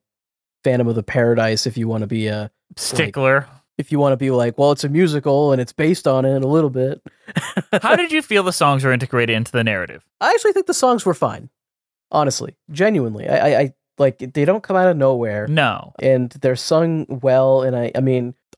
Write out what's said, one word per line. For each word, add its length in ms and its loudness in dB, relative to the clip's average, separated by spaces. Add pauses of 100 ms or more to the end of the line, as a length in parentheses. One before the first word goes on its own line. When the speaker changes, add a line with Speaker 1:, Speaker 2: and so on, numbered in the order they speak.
(640)
Speaker 1:
Phantom 240 2
of 60 0
the 80 -2
Paradise 640 0
if 100 -6
you 120 -4
wanna 180 -4
be 220 -4
a, 120 -6
like, 100 -10 (260)
Speaker 2:
Stickler. 680 -2 (320)
Speaker 1:
if 140 -6
you 60 0
wanna 180 2
be 140 -2
like, 280 0
"Well, 140 4
it's 120 -4
a 40 -2
musical 640 2
and 80 2
it's 120 -6
based 360 0
on 160 2
it 180 0
a 60 -2
little 220 2
bit." 300 -4 (380)
<laughs> 440 -6
Speaker 2:
How 140 2
did 160 0
you 100 0
feel 200 0
the 100 0
songs 320 2
were 80 2
integrated 440 0
into 160 -4
the 120 0
narrative? 400 -6 (160)
Speaker 1:
I 100 2
actually 220 2
think 140 0
the 80 -2
songs 300 2
were 100 2
fine. 360 -4 (600)
Honestly, 460 -2 (140)
genuinely. 580 -2
I, 80 0
I, 240 2
I, 140 -2 (240)
like, 200 2
they 260 -4
don't 180 0
come 140 -2
out 120 4
of 80 2
nowhere. 520 0
Speaker 2:
No. 520 -2
Speaker 1:
And 300 2
they're 260 -2
sung 520 0
well, 540 2
and 140 0
I, 180 -2
I 60 -2
mean, 340 0 (240)